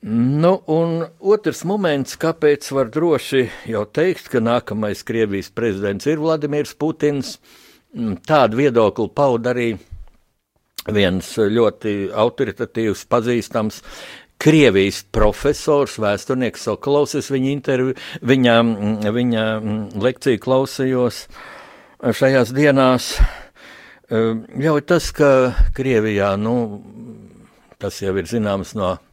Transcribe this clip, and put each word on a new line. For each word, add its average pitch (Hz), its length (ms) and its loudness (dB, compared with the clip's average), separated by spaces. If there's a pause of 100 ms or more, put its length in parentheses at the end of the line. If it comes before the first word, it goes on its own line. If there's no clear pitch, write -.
Nu, 143 540 2 (100)
un 165 380 0 (180)
otrs 196 400 0
moments, 165 560 -2
kāpēc 151 560 0
var 131 160 0
droši 147 540 0 (260)
jau 107 140 -2 (100)
teikt, 170 320 -2
ka 123 160 0
nākamais 107 640 -2
Krievijas 104 480 -2
prezidents 101 560 -2
ir 160 80 -2
Vladimirs 147 560 -2
Putins, 147 640 -4 (580)
mm, 113 220 -4 (100)
tādu 123 320 2
viedokli 117 560 2
pauda 123 380 0
arī 120 160 -2 (1200)
viens 95 380 0 (100)
ļoti 104 720 0
autoritatīvs, 110 960 -2
pazīstams 117 720 -2 (560)
Krievijas 110 720 4 (100)
profesors, 143 800 0
vēsturnieks 110 720 -4
Sokolovs. 139 480 0
Es 139 160 -6
viņa 135 240 -2
intervju-, 131 400 -2 (240)
viņa, 120 440 4
mm, 107 520 0
viņa, 120 300 0 (160)
mm, 107 420 -6
lekciju 123 400 0
klausījos 131 800 -2 (760)
šajās 131 560 2
dienās. 135 540 4 (960)
Ehm, 113 380 0 (100)
ļauj 147 320 0
tas, 175 240 2
ka 131 400 4 (240)
Krievijā, 107 540 2 (100)
nu, 113 400 -2 (960)
tas - 240 -8
jau 98 160 -4
ir 95 80 -2
zināms 101 560 -2
no 92 140 0 (200)